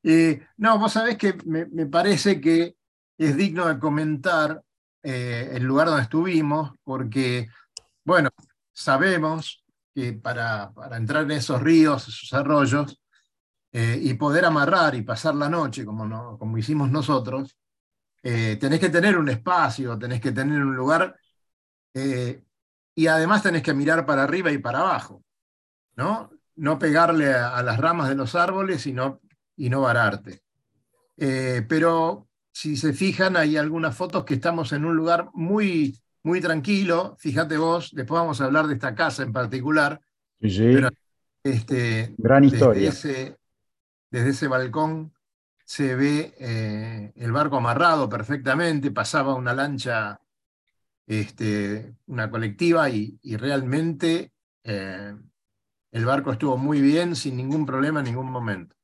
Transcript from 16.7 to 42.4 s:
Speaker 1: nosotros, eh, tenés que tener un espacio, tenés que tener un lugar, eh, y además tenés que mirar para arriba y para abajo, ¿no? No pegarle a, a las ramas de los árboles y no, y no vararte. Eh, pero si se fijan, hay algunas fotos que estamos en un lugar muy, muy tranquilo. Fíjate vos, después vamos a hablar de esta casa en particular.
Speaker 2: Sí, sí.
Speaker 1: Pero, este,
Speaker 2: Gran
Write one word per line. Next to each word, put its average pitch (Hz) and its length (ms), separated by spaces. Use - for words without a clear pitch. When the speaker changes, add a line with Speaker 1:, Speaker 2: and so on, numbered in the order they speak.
Speaker 1:
nosotros, 135 680
eh, 113 340
tenés 147 200
que 185 100
tener 175 280
un 151 120
espacio, 127 680
tenés 117 240
que 139 100
tener 143 300
un 135 140
lugar, 156 400
eh, 131 480
y 160 120
además 165 360
tenés 170 200
que 156 100
mirar 147 320
para 139 180
arriba 160 280
y 143 80
para 127 200
abajo, - 440
¿no? 202 340
No 151 240
pegarle 160 540
a, 123 240
a 123 60
las 113 160
ramas 160 300
de 139 60
los 131 200
árboles 185 520
y 131 60
no, 131 260
y 123 120
no 135 120
vararte. 113 600
Eh, 131 500
pero 165 640
si 151 240
se 147 160
fijan, 185 420
hay 156 220
algunas 151 400
fotos 180 260
que 143 120
estamos 165 380
en 147 120
un 165 100
lugar 170 380
muy, 175 640
muy 175 180
tranquilo. 175 800
Fíjate 156 380
vos, 165 360
después 147 280
vamos 151 180
a 139 60
hablar 151 220
de 143 80
esta 120 180
casa 139 300
en 113 100
particular. 131 640
Speaker 2:
Sí, 107 120
sí. 110 240
Speaker 1:
Pero, 135 140
este, 117 760
Speaker 2:
Gran 131 240